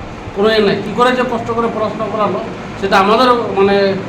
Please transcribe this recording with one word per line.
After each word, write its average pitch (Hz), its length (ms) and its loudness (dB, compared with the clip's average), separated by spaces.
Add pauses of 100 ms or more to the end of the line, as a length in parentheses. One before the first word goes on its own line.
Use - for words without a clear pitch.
(360)
কোনো 202 140 2
ইয়ে 220 100 2
নাই, 202 160 2
কী - 200 -6
করে 247 160 4
যে 254 100 0
কষ্ট 240 300 -4
করে 226 240 -2
পড়াশোনা 214 360 -4
করালো, 208 280 -2 (420)
সেটা 196 180 2
আমাদেরও 226 560 2
মানে 196 380 4 (160)